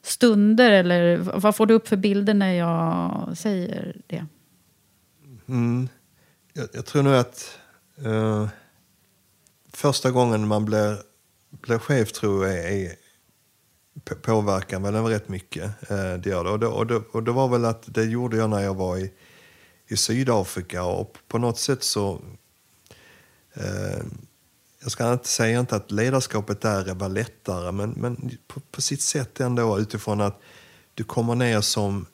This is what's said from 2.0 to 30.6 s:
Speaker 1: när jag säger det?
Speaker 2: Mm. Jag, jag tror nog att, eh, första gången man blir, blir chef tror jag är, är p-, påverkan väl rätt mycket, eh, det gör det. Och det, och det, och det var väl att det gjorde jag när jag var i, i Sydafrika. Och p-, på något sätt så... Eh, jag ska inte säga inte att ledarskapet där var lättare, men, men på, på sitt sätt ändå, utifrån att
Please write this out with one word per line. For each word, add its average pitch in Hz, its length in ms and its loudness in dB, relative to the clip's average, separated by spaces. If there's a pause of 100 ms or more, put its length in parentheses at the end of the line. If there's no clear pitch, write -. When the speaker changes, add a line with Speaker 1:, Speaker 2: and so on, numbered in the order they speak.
Speaker 1:
när 196 200 4
jag 170 840 0
säger 185 580 -4 (120)
det? 165 180 -8 (1200)
Speaker 2:
Mm. 123 420 0 (640)
Jag, 120 200 -8
jag 117 120 -8
tror 143 180 2
nog 139 100 6
att, - 440 2 (480)
eh, 110 420 0 (1300)
första 135 380 0
gången 117 360 2
man 107 180 2
blir, 107 320 0 (640)
blir 117 180 -2
chef 120 320 0
tror 98 360 0
jag 95 100 -2
är, 85 140 -6
är 95 200 -4 (1120)
p-, - 100 -6
påverkan 101 680 0
väl 101 120 -2
rätt 110 340 -2
mycket, 95 640 -10
eh, 95 220 -2
det 90 160 -4
gör 90 140 -2
det. 87 60 -2
Och 107 100 -2
det, 113 80 0
och 110 200 -2
det, 117 80 0 (160)
och 113 120 -4
det 117 80 0
var 131 160 2
väl 120 180 2
att 113 200 -2
det 110 180 -2
gjorde 113 340 -2
jag 110 120 2
när 104 120 0
jag 98 120 -2
var 92 240 -2
i, 95 140 -6 (760)
i 110 100 -4
Sydafrika. 104 840 0
Och 92 300 -4
p-, - 140 -20
på - 100 -4
något 117 220 0
sätt 135 240 -2
så... 101 380 -2 (1300)
Eh, 95 500 -6 (760)
jag 127 100 -8
ska 120 220 0
inte 123 140 -4
säga 117 320 2
inte 120 160 0
att 101 160 -4
ledarskapet 110 680 0
där 98 320 -2
var 92 160 -4
lättare, 92 640 -4
men, 101 200 -4
men 123 460 -6 (100)
på, - 120 -14 (120)
på - 100 -10
sitt 139 200 -2
sätt - 380 -4
ändå, 120 400 2
utifrån 107 420 -2
att 101 180 0 (540)